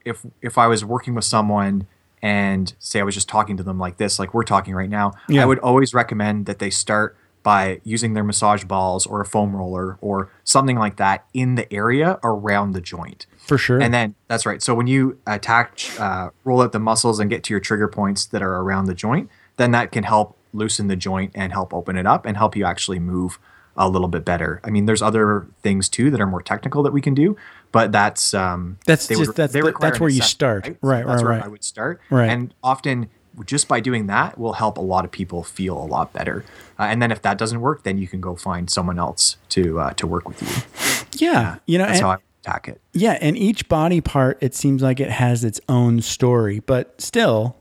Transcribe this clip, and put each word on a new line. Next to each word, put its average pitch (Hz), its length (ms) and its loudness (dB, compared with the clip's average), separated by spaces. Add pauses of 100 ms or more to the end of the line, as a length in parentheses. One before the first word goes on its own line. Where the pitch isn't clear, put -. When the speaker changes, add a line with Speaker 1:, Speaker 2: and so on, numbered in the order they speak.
Speaker 1:
if, 117 180 -8 (180)
if 120 180 -8
I 117 80 6
was 110 180 2
working 120 300 -2
with 107 100 -2
someone 101 640 2 (340)
and 98 560 0
say - 220 -4
I 101 40 2
was 98 120 -2
just 101 120 -2
talking 104 300 -2
to 95 60 -8
them 92 160 -6
like 90 180 -6
this, 101 220 -2
like 95 160 -6
we're 113 80 0
talking 95 320 -2
right 95 140 -4
now, 104 240 -2 (140)
Speaker 2:
Yeah. 143 140 4
Speaker 1:
I 127 60 6
would 135 120 4
always 127 360 2
recommend 107 500 0
that 98 140 -8
they 101 100 -4
start - 480 -2 (240)
by 95 420 2
using 110 300 -2
their 107 100 0
massage 104 420 0
balls 95 420 -2
or 101 140 -4
a 101 40 -6
foam 104 300 0
roller 92 460 -6
or 98 280 -4 (140)
something 135 340 2
like 107 200 -2
that 98 360 0
in 127 220 0
the - 180 -4
area 131 500 0
around 101 500 0
the 92 80 -6
joint. - 440 -14 (120)
Speaker 2:
For - 200 2
sure. 123 240 2
Speaker 1:
And 120 120 4
then, 113 200 2 (140)
that's 117 180 -2
right. 104 160 -4
So 123 140 0
when 120 120 2
you 131 380 2
attach, 113 720 0
uh, 92 300 -4 (140)
roll 127 180 4
out 120 120 2
the 110 60 -2
muscles 113 400 2
and 104 100 0
get 101 160 -4
to 110 80 -4
your 98 80 0
trigger 104 260 0
points 101 400 -2
that 101 160 -4
are 92 140 -2
around 95 280 -2
the 92 80 -2
joint, 123 360 -2 (280)
then 123 140 4
that 120 200 2
can 110 120 -2
help 107 320 2 (180)
loosen 107 340 -2
the 95 80 0
joint 95 380 -4
and 95 200 -6
help 92 200 -6
open 90 220 -6
it 92 100 -2
up 123 200 2
and 107 100 -4
help 110 200 0
you 98 100 2
actually 90 340 -2
move 90 400 -4 (380)
a 95 100 4
little 92 220 2
bit 85 160 -4
better. 85 380 -2
I 110 80 -8
mean, 104 140 2
there's 107 160 2
other 104 460 2 (160)
things 98 240 0
too 131 240 0
that 120 80 0
are 104 80 0
more 90 140 -4
technical 143 420 -2
that 139 80 0
we 143 100 0
can 139 120 0
do, 170 240 2 (340)
but 113 220 4
that's, - 400 2
um, 90 520 -4
Speaker 2:
That's 160 220 2
Speaker 1:
they 110 80 0
would 156 100 2
Speaker 2:
just, 110 120 -4
that's 143 160 0
Speaker 1:
they 143 80 0
Speaker 2:
the, 156 60 4
Speaker 1:
require 156 240 0
Speaker 2:
that's 123 80 -2
Speaker 1:
an 165 40 0
Speaker 2:
where 156 60 4
you 131 100 4
Speaker 1:
assessment, - 100 2
Speaker 2:
start. 117 380 0
Speaker 1:
right? 170 140 -12
So 135 60 0
Speaker 2:
Right, 123 180 2
Speaker 1:
that's 123 180 0
Speaker 2:
right, 117 60 2
Speaker 1:
where 113 100 2
Speaker 2:
right. 104 60 -6
Speaker 1:
I - 20 -12
would 107 160 -14
start. - 460 -6
Speaker 2:
Right. 120 200 4
Speaker 1:
And 120 240 -2 (100)
often 127 460 -2 (360)
just 147 220 -2
by 127 120 2
doing 113 280 0
that 117 300 0
will 113 160 -4
help 107 240 -2
a - 40 -8
lot 92 240 0
of 85 60 -12
people 87 320 -6
feel 92 380 -6
a 80 40 -8
lot 76 280 -2
better. - 300 -6 (360)
Uh, 104 40 -2
and 110 180 0
then 117 100 2
if 104 100 -8
that 101 160 0
doesn't 113 240 -4
work, 147 220 -2
then 98 160 -2
you 92 80 -4
can 95 120 -10
go 92 160 -8
find 87 360 -6
someone 90 280 -2
else - 380 0 (120)
to, 82 300 2
uh, 69 140 -2
to - 140 -4
work 85 200 -4
with - 140 -14
you. - 840 -4
Speaker 2:
Yeah, 120 240 2
Speaker 1:
Uh, - 40 -10 (120)
Speaker 2:
you 170 100 4
know, 185 80 2
Speaker 1:
that's 196 140 2
Speaker 2:
and 196 80 2
Speaker 1:
how 92 60 2
I 95 40 -2 (260)
attack - 240 -8
it. - 140 -14 (120)
Speaker 2:
Yeah, 190 280 2
and 151 160 2
each 214 320 0
body 165 320 2
part, 135 400 2
it 131 140 -2
seems 139 260 2
like 131 180 2
it 131 120 -2
has 120 340 2
its 107 240 -4
own 120 320 4
story, 113 580 2
but - 400 -2
still, 123 600 2